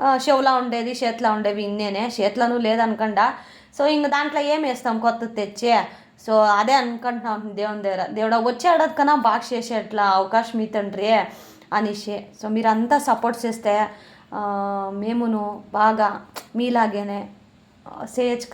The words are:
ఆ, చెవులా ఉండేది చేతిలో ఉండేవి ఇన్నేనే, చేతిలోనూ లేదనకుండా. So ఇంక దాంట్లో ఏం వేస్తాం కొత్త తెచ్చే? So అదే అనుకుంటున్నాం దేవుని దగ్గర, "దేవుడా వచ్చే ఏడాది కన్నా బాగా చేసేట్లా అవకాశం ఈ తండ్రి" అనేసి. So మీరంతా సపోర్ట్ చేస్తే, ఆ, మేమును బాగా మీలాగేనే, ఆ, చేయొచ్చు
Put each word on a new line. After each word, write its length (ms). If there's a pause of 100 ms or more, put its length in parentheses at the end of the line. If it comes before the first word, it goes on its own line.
ఆ, 180 (100)
చెవులా 260
ఉండేది 380 (120)
చేతిలో 280
ఉండేవి 300
ఇన్నేనే, 480 (100)
చేతిలోనూ 380
లేదనకుండా. 760 (440)
So 80
ఇంక 200
దాంట్లో 340
ఏం 220
వేస్తాం 360
కొత్త 260
తెచ్చే? 600 (440)
So 60
అదే 380
అనుకుంటున్నాం 840
దేవుని 280
దగ్గర, 280
"దేవుడా 280
వచ్చే 360
ఏడాది 200
కన్నా 200
బాగా 260 (120)
చేసేట్లా 520
అవకాశం 560
ఈ 60
తండ్రి" 460 (600)
అనేసి. 540 (160)
So 60
మీరంతా 500
సపోర్ట్ 480
చేస్తే, 420 (460)
ఆ, 600
మేమును 680 (100)
బాగా 480 (360)
మీలాగేనే, 720 (600)
ఆ, 180 (140)
చేయొచ్చు 340